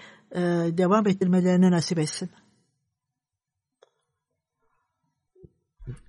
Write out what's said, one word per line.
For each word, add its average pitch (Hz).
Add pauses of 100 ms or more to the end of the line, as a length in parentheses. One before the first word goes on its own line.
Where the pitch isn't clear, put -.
(300)
e, 180 (380)
devam 202
ettirmelerini 185
nasip 170
etsin. 151 (3750)